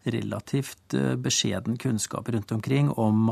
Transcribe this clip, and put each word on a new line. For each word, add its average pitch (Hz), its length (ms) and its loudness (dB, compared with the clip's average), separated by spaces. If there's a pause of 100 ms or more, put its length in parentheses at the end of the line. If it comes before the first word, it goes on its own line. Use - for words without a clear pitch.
(140)
relativt, 113 800 -6
eh, 131 240 2
beskjeden 120 640 -2
kunnskap - 480 -2
rundt 113 240 -2
omkring 135 400 2
om 110 380 4